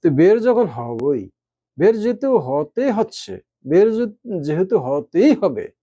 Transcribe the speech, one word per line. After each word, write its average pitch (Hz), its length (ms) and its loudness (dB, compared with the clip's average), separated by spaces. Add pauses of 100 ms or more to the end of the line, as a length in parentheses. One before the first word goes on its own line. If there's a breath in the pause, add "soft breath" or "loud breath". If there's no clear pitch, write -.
তো 170 80 2
বের 180 300 4
যখন 233 260 2
হবই, 120 640 -4 (480)
বের 214 220 2
যেহেতু 247 380 0
হতে 147 540 -2
হচ্ছে, 214 480 -6 (260)
বের 202 280 4
যে-, 220 460 -6
যেহেতু 175 380 -2
হতেই 147 560 2
হবে 139 360 -4 (120)